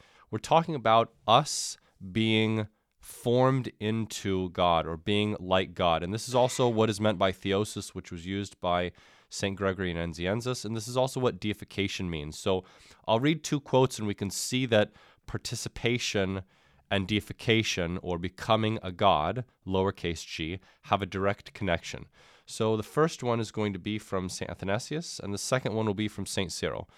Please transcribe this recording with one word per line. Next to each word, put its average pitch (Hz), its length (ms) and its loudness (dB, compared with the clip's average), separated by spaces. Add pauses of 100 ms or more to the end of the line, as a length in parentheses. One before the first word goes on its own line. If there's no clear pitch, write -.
(300)
we're 110 100 -4
talking 165 360 2
about 113 380 4 (140)
us - 500 2 (340)
being 110 560 2 (320)
formed 127 800 2
into 104 680 -2
God 87 360 4
or 82 120 -4
being 104 420 0
like 92 340 2
God. 85 300 2
And 90 100 -4
this 110 140 -6
is 123 80 -2
also 123 320 4
what 110 220 4
is 101 100 -2
meant 107 180 2
by 95 140 2
theosis, 98 580 -2
which - 220 -12
was 85 140 -10
used 98 340 -6
by 87 320 0 (380)
Saint 98 260 -4
Gregory 92 380 0
Nazianzus. 90 720 -2
And 110 100 -6
this 107 120 -6
is 123 100 -6
also 131 220 0
what 117 200 0
deification 98 720 -4
means. 76 280 -6
So 95 280 0 (420)
I'll 113 140 4
read 151 220 2
two 147 180 -2
quotes 131 380 4
and 107 80 -4
we 101 60 0
can 98 160 -4
see 131 380 -2
that 107 240 4 (360)
participation 107 1160 -2 (480)
and 98 160 0
deification, 101 960 0
or 87 160 -4
becoming 110 640 0
a 92 80 -8
god, 92 540 2 (200)
lowercase 95 600 -2
g, 85 320 -8 (240)
have 98 180 0
a 98 60 -4
direct 98 460 -2
connection. - 520 -2 (400)
So 110 320 0
the 107 60 -2
first 156 400 -2
one 117 160 2
is 107 100 -4
going 104 240 -2
to 95 60 -8
be 104 180 -4
from 92 320 -4
Saint - 220 -8
Athanasius, 123 680 -6
and 101 140 -8
the 98 60 -4
second - 340 -2
one 110 140 0
will 101 80 0
be 107 140 -2
from 98 180 -8
Saint 92 240 -4
Cyril. - 360 -6 (100)